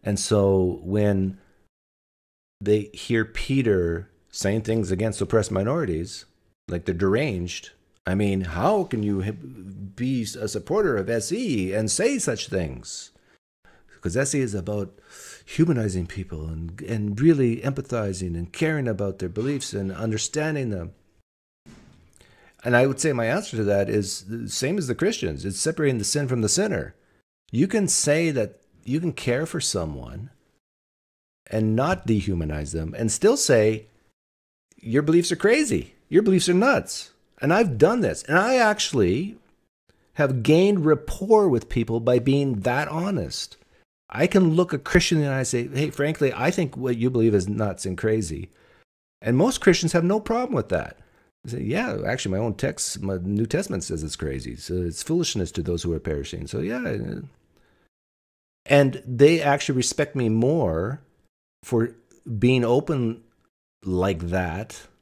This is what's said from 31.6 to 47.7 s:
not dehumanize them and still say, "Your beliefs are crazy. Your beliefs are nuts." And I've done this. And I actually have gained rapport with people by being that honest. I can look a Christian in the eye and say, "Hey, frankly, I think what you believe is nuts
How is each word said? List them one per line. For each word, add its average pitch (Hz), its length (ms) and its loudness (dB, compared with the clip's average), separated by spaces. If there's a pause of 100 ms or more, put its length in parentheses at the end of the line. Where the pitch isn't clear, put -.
not 160 320 0
dehumanize 80 680 -2
them 80 200 -6
and 113 160 -2
still 240 280 2
say, 110 480 2 (880)
"Your 120 240 0
beliefs 170 320 2
are - 40 -2
crazy. 220 580 2 (160)
Your 190 120 6
beliefs 190 280 4
are 175 40 4
nuts." - 580 0 (280)
And 143 100 0
I've 180 280 2
done 214 240 6
this. 98 220 -2
And 151 120 0
I 240 200 2
actually 196 840 2 (760)
have 131 280 0
gained 175 420 6
rapport 196 640 4
with 120 220 0
people 117 280 0
by 123 200 4
being 135 420 2
that 147 280 -2
honest. 160 680 -6 (540)
I 139 160 0
can 180 260 4
look 175 220 2
a 135 40 -2
Christian - 380 2
in 156 80 4
the 139 60 0
eye 135 80 0
and 127 80 -2
say, 123 200 -2
"Hey, 139 220 -2
frankly, 147 480 0
I 139 140 0
think 165 260 -2
what 123 220 -2
you 117 100 2
believe 113 260 4
is 95 140 2
nuts 104 380 -4